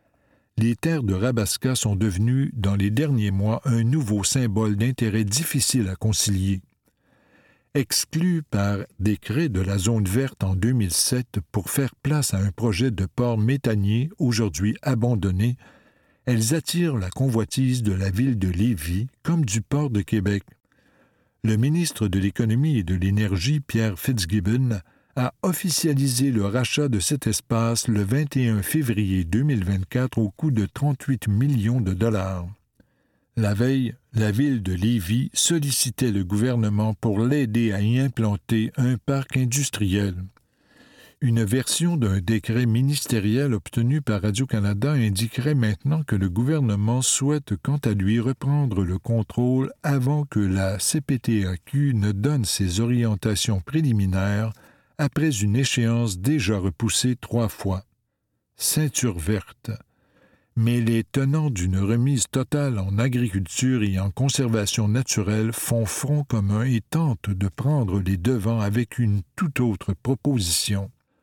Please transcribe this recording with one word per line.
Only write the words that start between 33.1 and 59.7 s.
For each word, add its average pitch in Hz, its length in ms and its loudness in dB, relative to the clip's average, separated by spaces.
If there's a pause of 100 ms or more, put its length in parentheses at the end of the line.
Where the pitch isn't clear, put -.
La 104 180 2
veille, 127 400 0 (200)
la 107 180 2
ville 123 320 0
de 92 80 -2
Lévis 107 600 0
sollicitait 135 760 0
le 98 140 0
gouvernement 107 720 2
pour 104 260 0
l'aider 117 520 2
à 98 80 -2
y 117 200 2
implanter 113 760 0
un 127 200 2
parc 139 400 -4
industriel. 104 800 0 (1040)
Une 117 220 2
version 131 540 0
d'un 98 240 0
décret 113 460 0
ministériel 123 840 0
obtenu 120 480 -2
par 104 220 -2
Radio-Canada 107 720 0
indiquerait 120 640 0
maintenant 135 480 0
que - 100 -2
le 95 160 0
gouvernement 120 720 0
souhaite 143 540 0
quant 143 220 -2
à 117 120 0
lui 104 300 2
reprendre 131 640 0
le 90 160 -2
contrôle 123 720 0 (100)
avant 143 420 0
que 139 140 -4
la 98 400 0
C - 220 -2
P 139 180 -2
T 107 260 0
A 92 120 -2
Q 139 380 -2
ne 104 180 2
donne 117 320 0
ses 92 340 -2
orientations 113 800 0
préliminaires 104 920 0 (440)
après 151 340 0
une 104 260 0
échéance 117 640 0
déjà 110 360 0
repoussée 107 600 0
trois 117 320 -2
fois. 95 360 -4 (720)
Ceinture 127 600 0
verte. 98 540 -4 (800)